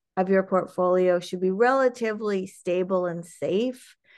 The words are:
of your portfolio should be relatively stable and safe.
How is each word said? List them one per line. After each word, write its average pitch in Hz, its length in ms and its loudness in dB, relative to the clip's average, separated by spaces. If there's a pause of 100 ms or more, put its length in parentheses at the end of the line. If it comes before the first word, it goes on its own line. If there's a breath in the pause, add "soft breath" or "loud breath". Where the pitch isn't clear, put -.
(180)
of 185 100 0
your 190 160 4
portfolio 180 760 2
should 180 180 -10
be 185 120 0
relatively 220 960 0
stable 185 580 -2
and 170 200 -6
safe. 226 720 -4 (220 soft breath)